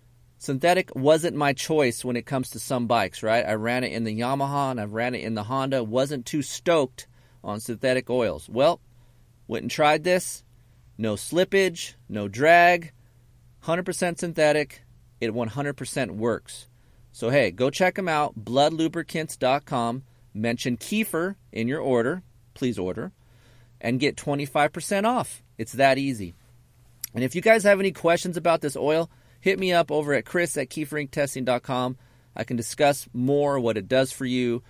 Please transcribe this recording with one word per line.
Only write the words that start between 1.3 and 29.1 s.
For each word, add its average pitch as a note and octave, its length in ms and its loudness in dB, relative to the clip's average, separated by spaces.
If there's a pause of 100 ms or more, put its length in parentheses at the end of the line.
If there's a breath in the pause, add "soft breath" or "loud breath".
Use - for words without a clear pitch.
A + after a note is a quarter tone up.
my C#3+ 160 2
choice C#3+ 520 0
when B2 120 -2
it A#2 80 -6
comes C3 260 -4
to - 80 -12
some B2 280 -2
bikes, G#2 360 0
right? A2+ 240 2
I G#2+ 80 0
ran A#2+ 300 -2
it F#2+ 80 -4
in A2+ 120 -4
the A2 140 -4
Yamaha C#3 520 -2
and B2 100 -4
I've G#2 140 -6
ran A#2+ 200 -2
it G#2 80 -6
in A2+ 120 -4
the G#2+ 80 -4
Honda. C3+ 420 -2
Wasn't B2+ 400 -2
too D3+ 180 -2
stoked - 640 -2 (380 soft breath)
on G#2 160 -8
synthetic B2+ 480 -2
oils. A2+ 400 -2
Well, C#3+ 320 2 (680 soft breath)
went - 180 -6
and A#2+ 60 -6
tried D3+ 340 2
this. F3+ 400 -2 (520 soft breath)
No G#2+ 180 -2
slippage, F3+ 800 0 (140)
no G#2 180 -6
drag. E3+ 680 6 (760 soft breath)
Hundred F3 160 -2
percent F3 340 -4
synthetic. D3+ 640 2 (400)
It A2+ 140 -2
one A#2 140 -2
hundred C#3+ 260 -4
percent B2 400 -6
works. A2 540 -4 (440 soft breath)
So, - 160 -4
hey, B2 220 4
go A#2+ 180 0
check F3+ 300 0
'em F#3+ 100 -4
out, D3 340 -2
bloodlubricants D#3+ 960 -2
dot C3+ 280 0
com. A#2+ 380 -2 (280 soft breath)
Mention A#2 460 -4
Kiefer G3 560 -2 (180)
in A2+ 160 -2
your D3 120 -4
order. C3 420 0 (320)
Please B2 240 -2
order. F#2 340 -6 (640 soft breath)
And A#2+ 220 -2
get C#3+ 160 0
twenty-five D3 560 0
percent G3+ 320 -2
off. A#3 380 -2 (160)
It's A2+ 140 -8
that C3+ 260 4
easy. A2 360 -4 (800)
And A#2+ 80 -2
if C3 120 -2
you F3 80 -4
guys A3 220 6
have G3+ 140 8
any G3 140 0
questions E3+ 460 0
about E3 240 2
this C#3+ 120 -2
oil, D#3+ 360 0 (280 soft breath)